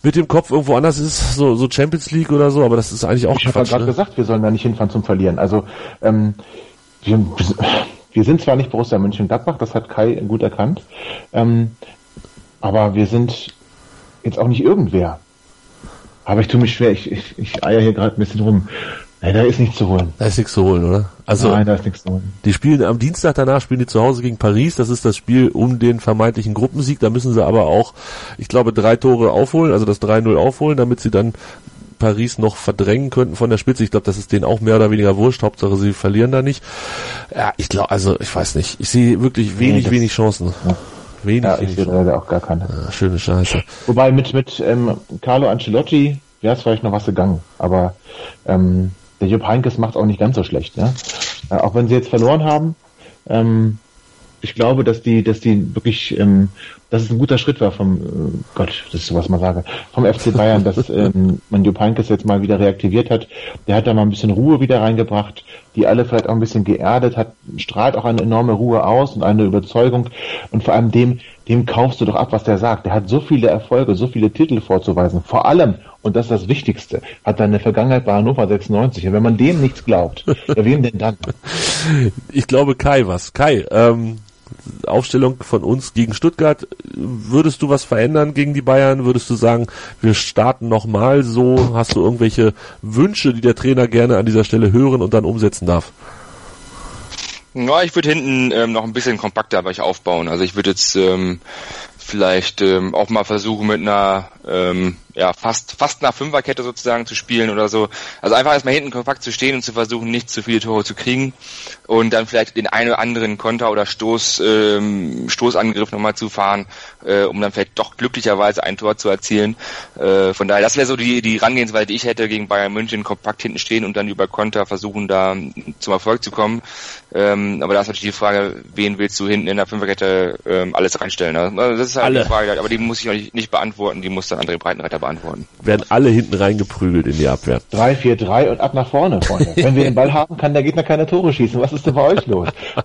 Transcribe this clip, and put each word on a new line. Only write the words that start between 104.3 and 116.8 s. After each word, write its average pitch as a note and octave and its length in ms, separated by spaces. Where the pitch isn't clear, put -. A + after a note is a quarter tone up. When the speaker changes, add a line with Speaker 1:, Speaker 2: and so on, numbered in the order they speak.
Speaker 3:
ähm, F2+ 500
ja, F#2 180
fast, - 400
fast - 280
einer C3 120
Fünferkette C#3 500
sozusagen A#2+ 420
zu A#2 80
spielen A2+ 360
oder G#2+ 180
so. G#2+ 220
Also G#2+ 140
einfach C#3 180
erstmal C3 200
hinten C#3+ 160
kompakt B2 320
zu A#2+ 100
stehen C3 240
und B2 80
zu A#2 100
versuchen, A2+ 360
nicht A#2+ 200
zu A2 120
viele A2+ 180
Tore G#2+ 240
zu G#2+ 100
kriegen C3 400
und A2+ 260
dann A2+ 120
vielleicht A2 300
den G#2+ 120
einen A#2 240
oder - 80
anderen A2+ 380
Konter A2+ 320
oder G#2 160
Stoß, A2+ 600
ähm, G#2 840
Stoßangriff G#2+ 640
nochmal G#2 240
zu A2 140
fahren, G2+ 380